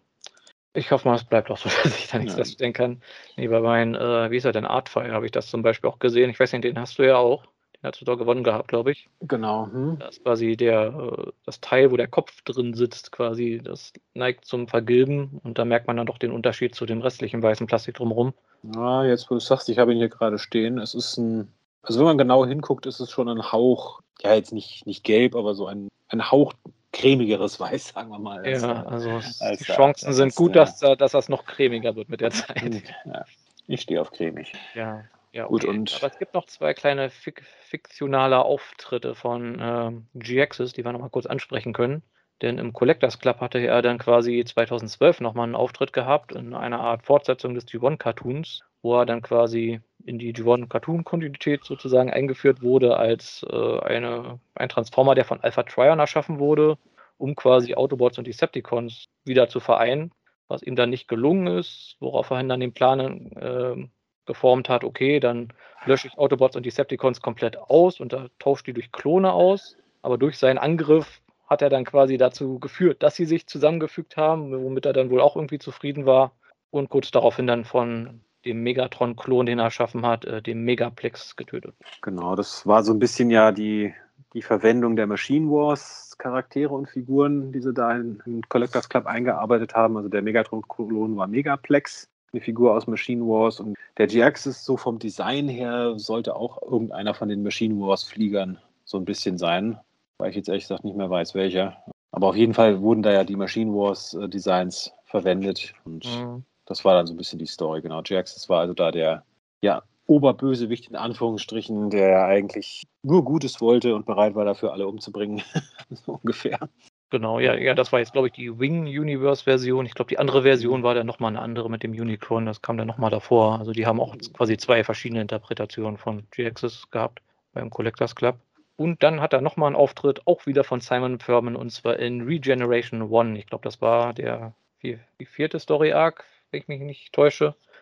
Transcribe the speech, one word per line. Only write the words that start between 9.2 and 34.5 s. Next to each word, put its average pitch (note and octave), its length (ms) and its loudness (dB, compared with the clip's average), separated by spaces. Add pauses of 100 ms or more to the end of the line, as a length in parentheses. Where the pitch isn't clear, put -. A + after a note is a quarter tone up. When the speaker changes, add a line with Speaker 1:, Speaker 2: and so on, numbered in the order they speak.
Speaker 2:
Genau, A2 500 -4
hm. C#3 280 -4
Speaker 1:
Das - 180 -16
ist - 60 -20
quasi A2+ 340 0
der, A2+ 300 4 (400)
äh, - 40 -14 (140)
das - 160 -14
Teil, C3 300 6
wo B2 60 2
der A2+ 100 0
Kopf - 340 -4
drin A#2+ 320 -4
sitzt A#2 400 -4
quasi. A#2 500 -4
Das - 300 -14 (200)
neigt B2+ 320 -4
zum A#2+ 220 -6
Vergilben C3+ 760 2
und A#2 160 -10
da A#2+ 60 2
merkt A#2 220 0
man A#2+ 80 -2
dann A#2 120 -4
doch A#2 100 -8
den A#2 140 -4
Unterschied A#2+ 440 -2
zu A#2+ 100 -8
dem A2+ 160 -4
restlichen A#2 400 -4
weißen A2 260 2
Plastik A2+ 280 -4
drumherum. A#2+ 380 -2 (420)
Speaker 2:
Ja, B2+ 300 0
jetzt, B2 240 0
wo B2 60 0
du A#2+ 40 0
sagst, C3 300 0
ich A2+ 80 0
habe A#2+ 160 6
ihn A#2 60 2
hier A2+ 100 2
gerade G#2+ 300 -2
stehen. A#2 400 -2
Es G#2+ 160 -10
ist - 220 -6
ein, A2+ 340 -4 (320)
also A2+ 160 -2
wenn D3 80 6
man D#3 100 4
genau B2+ 280 6
hinguckt, C#3 420 -4
ist C3 120 -10
es B2 120 -10
schon A#2+ 180 -2
ein A2+ 220 -6
Hauch, B2+ 500 2 (200)
ja, G#2 120 4
jetzt G#2+ 180 2
nicht, - 360 -12
nicht G2 160 -12
gelb, A#2 320 4
aber G#2+ 180 -2
so G2 140 -6
ein, G2+ 220 -10 (180)
ein - 240 -2
Hauch C#3+ 220 6 (400)
cremigeres G#2+ 680 2
Weiß, G2 300 -6
sagen A2+ 200 -12
wir G#2 100 -16
mal, G2+ 240 -12
als, C3 200 -2
Speaker 1:
Ja, A#2 200 -4
Speaker 2:
äh, - 40 -12
Speaker 1:
also A#2 300 -6
es, A#2+ 240 -12
Speaker 2:
als G#2+ 180 -4
Speaker 1:
die - 60 -12
Speaker 2:
der, F#2 100 -2
Speaker 1:
Chancen C#3+ 380 4
sind C3+ 140 6
Speaker 2:
als B2+ 80 -4
Speaker 1:
gut, F3 200 4
Speaker 2:
der D#3+ 100 12
Speaker 1:
dass - 140 -12
da, C3+ 160 6
dass C3+ 160 2
das C#3 180 0
noch C3+ 160 -4
cremiger A#2 500 -2
wird G#2+ 140 -12
mit A2 120 -8
der A2+ 100 0
Zeit. A2 520 -8 (220)
Speaker 2:
Ja, - 200 -12 (420)
ich - 140 -6
stehe E2 200 -4
auf D#2 100 -6
cremig. - 420 -8 (200)